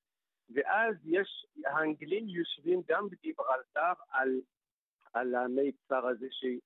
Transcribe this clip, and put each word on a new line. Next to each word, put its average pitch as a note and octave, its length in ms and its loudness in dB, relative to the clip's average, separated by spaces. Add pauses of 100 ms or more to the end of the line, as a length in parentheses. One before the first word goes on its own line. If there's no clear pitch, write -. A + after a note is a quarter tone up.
(500)
ואז F#3+ 540 2
יש, F3 420 0 (200)
האנגלים D#3 640 0
יושבים F3 580 0
גם G3 220 0
בגיברלטר D#3+ 840 -2 (160)
על, C3 320 2 (720)
על B2 220 0
המיצר B2+ 720 0
הזה B2 240 -2
ש-, B2 340 -4